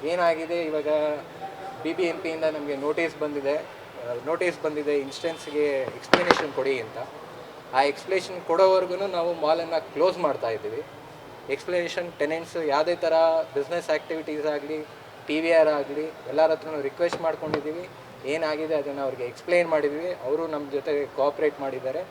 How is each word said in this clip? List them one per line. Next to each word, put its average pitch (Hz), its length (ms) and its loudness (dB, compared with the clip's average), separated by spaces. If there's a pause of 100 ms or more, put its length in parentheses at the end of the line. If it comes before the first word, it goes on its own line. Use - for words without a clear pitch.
ಏನಾಗಿದೆ 170 560 2
ಇವಾಗ 151 240 0 (960)
ಬಿ 160 100 -2
ಬಿ 175 100 0
ಎಂ 165 140 0
ಪಿಯಿಂದ 160 260 -4
ನಮಗೆ 147 320 -2
ನೋಟಿಸ್ 151 420 -2
ಬಂದಿದೆ, 147 400 -2
ಆ, - 580 -8 (100)
ನೋಟಿಸ್ 170 360 0
ಬಂದಿದೆ 147 380 0
ಇನ್ಸಿಡೆನ್ಸ್‌ಗೆ 147 800 -2
ಎಕ್ಸ್‌ಪ್ಲನೇಷನ್ 143 720 2
ಕೊಡಿ 131 280 0
ಅಂತ. 110 160 -10 (760)
ಆ 131 80 6
ಎಕ್ಸ್‌ಪ್ಲನೇಷನ್ 180 600 0
ಕೊಡೋವರೆಗೂ 185 680 6
ನಾವು 175 260 0
ಮಾಲನ್ನು 165 600 0
ಕ್ಲೋಸ್ 165 240 4
ಮಾಡ್ತಾ 139 320 0
ಇದ್ದೀವಿ. 110 340 -4 (680)
ಎಕ್ಸ್‌ಪ್ಲನೇಷನ್ 175 680 -2
ಟೆನೆಂಟ್ಸ್ 160 480 0
ಯಾವುದೇ 156 280 4
ಥರ 160 180 2 (400)
ಬಿಸ್ನೆಸ್ 143 360 -2
ಆ್ಯಕ್ಟಿವಿಟೀಸ್ 156 560 -2
ಆಗಲಿ, 151 420 -2 (400)
ಟಿ 151 140 2
ವಿ 165 100 4
ಆರ್ 160 160 10
ಆಗಲಿ, 147 460 0 (140)
ಎಲ್ಲರ 156 240 4
ಹತ್ರನೂ 156 300 -2
ರಿಕ್ವೆಸ್ಟ್ 170 400 -2
ಮಾಡ್ಕೊಂಡಿದ್ದೀವಿ. 156 680 -2 (360)
ಏನಾಗಿದೆ 156 500 0
ಅದನ್ನು 139 260 -2
ಅವ್ರಿಗೆ 127 220 -2
ಎಕ್ಸ್‌ಪ್ಲೇನ್ 170 460 2
ಮಾಡಿದ್ದೀವಿ. 151 420 2
ಅವರು 156 360 -2
ನಮ್ಮ 147 240 -4
ಜೊತೆ 143 340 0
ಕೋಆಪರೇಟ್ 143 540 0
ಮಾಡಿದ್ದಾರೆ. 131 520 -4